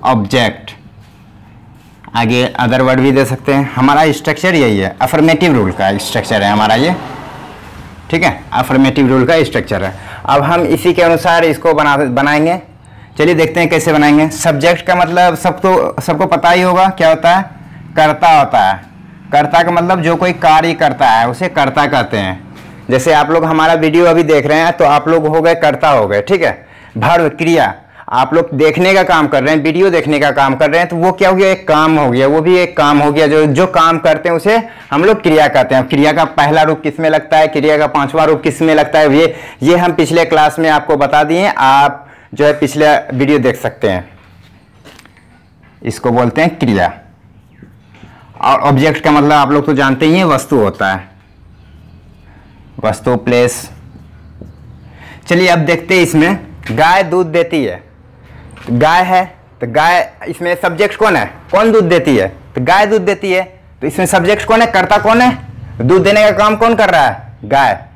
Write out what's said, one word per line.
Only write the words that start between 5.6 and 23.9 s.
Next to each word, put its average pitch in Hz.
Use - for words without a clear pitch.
का 98
structure 104
है 101
हमारा 107
ये, 151
ठीक 165
है? 139
Affirmative 131
rule 127
का 160
structure 101
है। 95
अब 139
हम 170
इसी 160
के 175
अनुसार 165
इसको 156
बना, 147
बनाएंगे। 147
चलिए 165
देखते 160
हैं 165
कैसे 160
बनाएंगे। 147
Subject 156
का 185
मतलब 175
सबको, -
सबको 170
पता 170
ही 180
होगा 185
क्या 175
होता 165
है, 190
कर्ता 156
होता 117
है। 95
कर्ता 170
का 175
मतलब 175
जो 165
कोई 180
कार्य 165
करता 139
है 113
उसे 123
कर्ता 143
कहते 123
हैं। 95
जैसे 131
आप 147
लोग 165
हमारा 160
वीडियो 160